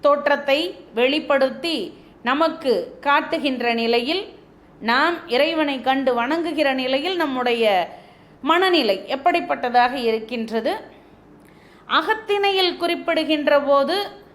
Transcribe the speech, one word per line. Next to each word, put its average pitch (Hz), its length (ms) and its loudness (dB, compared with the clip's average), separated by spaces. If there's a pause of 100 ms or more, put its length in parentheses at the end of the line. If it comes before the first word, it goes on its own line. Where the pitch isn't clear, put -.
தோற்றத்தை 285 720 2 (200)
வெளிப்படுத்தி 262 1000 0 (280)
நமக்கு 269 800 0
காட்டுகின்ற 277 720 0
நிலையில் 233 680 -2 (400)
நாம் 294 480 0
இறைவனை 285 520 0
கண்டு 262 340 0
வணங்குகிற 294 580 0
நிலையில் 269 440 -2
நம்முடைய 240 720 0 (540)
மனநிலை 311 680 0
எப்படிப்பட்டதாக 254 840 0
இருக்கின்றது? 226 840 -4 (1120)
அகத்திணையில் 392 880 0
குறிப்பிடுகின்ற 311 840 0
போது 277 460 2 (280)